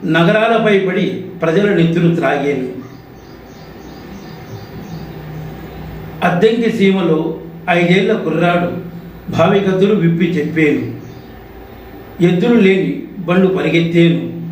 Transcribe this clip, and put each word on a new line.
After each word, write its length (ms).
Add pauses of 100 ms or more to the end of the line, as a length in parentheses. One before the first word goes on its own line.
నగరాలపై 720
పడి 280 (360)
ప్రజల 320
నెత్తురు 400
త్రాగేను. 540 (3500)
అద్దంకి 460
సీమలో 720 (300)
ఐదేళ్ల 420
కుర్రాడు 600 (600)
భావిగతులు 600
విప్పి 320
చెప్పేను. 680 (1300)
ఎద్దులు 360
లేని 420 (160)
బండ్లు 380
పరిగెత్తేను. 960